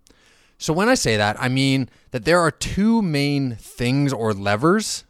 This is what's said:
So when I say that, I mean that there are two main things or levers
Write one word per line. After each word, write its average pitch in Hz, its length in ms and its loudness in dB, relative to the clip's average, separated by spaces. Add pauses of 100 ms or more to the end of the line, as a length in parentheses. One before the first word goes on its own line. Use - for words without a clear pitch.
(600)
So - 140 -2
when 196 160 0
I 262 40 4
say 120 240 0
that, 104 240 0
I 127 80 -2
mean 135 400 0 (220)
that 117 140 -6
there 170 140 4
are 160 120 2
two 226 500 0
main 143 540 -2
things 131 580 -2
or 110 200 -2
levers 110 760 0